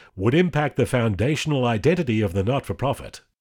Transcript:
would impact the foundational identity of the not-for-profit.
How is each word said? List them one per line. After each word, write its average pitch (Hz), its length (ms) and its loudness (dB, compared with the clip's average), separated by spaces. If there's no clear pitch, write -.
would 104 160 0
impact 151 420 0
the 123 100 2
foundational 123 760 0
identity 120 560 2
of 101 140 0
the 98 100 2
not-for-profit. - 760 -4